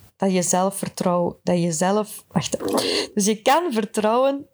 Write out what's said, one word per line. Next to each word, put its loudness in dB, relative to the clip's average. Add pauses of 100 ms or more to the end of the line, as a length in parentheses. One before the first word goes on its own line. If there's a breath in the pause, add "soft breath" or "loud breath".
(160)
Dat 0
je 2
zelf 0
vertrouw-, -2
dat 2
je 0
zelf, -2
wacht. -2 (560 loud breath)
Dus 0
je 0
kan 2
vertrouwen 0